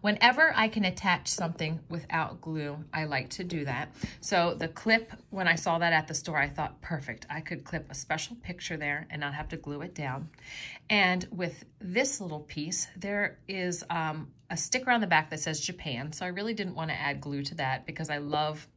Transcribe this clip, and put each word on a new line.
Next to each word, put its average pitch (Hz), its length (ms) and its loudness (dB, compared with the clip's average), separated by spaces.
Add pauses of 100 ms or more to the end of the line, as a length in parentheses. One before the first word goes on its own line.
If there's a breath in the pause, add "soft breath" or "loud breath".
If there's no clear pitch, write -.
Whenever 240 540 8
I 220 120 6
can 220 160 2
attach 185 440 2
something 165 600 -2
without 165 540 -4
glue, 156 500 -4
I 156 140 -2
like 143 260 -2
to 185 120 -6
do 170 220 -2
that. 135 280 -4 (260 loud breath)
So 175 360 4
the 165 120 -4
clip, 226 460 2 (160)
when 190 180 0
I 170 80 8
saw 165 220 2
that 170 160 4
at 156 140 4
the 156 80 -6
store, 156 240 -2
I 143 100 2
thought, 143 320 -6
"Perfect, 139 480 -6
I 151 100 -6
could - 240 -8
clip - 260 -6
a - 60 -12
special - 420 -2
picture 175 400 -8
there 147 340 -2
and 151 100 -6
not 143 140 -2
have 151 140 -6
to 165 80 -6
glue 147 240 -6
it 175 120 -8
down." 135 360 -4 (600 loud breath)
And 185 420 4
with 175 320 -4 (160)
this 220 400 0
little 156 200 -6
piece, 156 480 -4 (100)
there 202 400 -2 (100)
is, 180 440 -4
um, 156 400 -2 (180)
a 165 80 -4
sticker 254 340 0
on 240 80 6
the 202 80 2
back 156 220 6
that 156 100 -4
says 156 220 -2
Japan. 147 500 -6
So - 140 -6
I 180 40 -2
really 208 240 -2
didn't 190 220 -4
want 160 140 -2
to - 100 -2
add 143 220 -2
glue 143 220 -4
to - 120 -6
that 131 300 0
because 156 240 -6
I 147 80 0
love 151 600 -2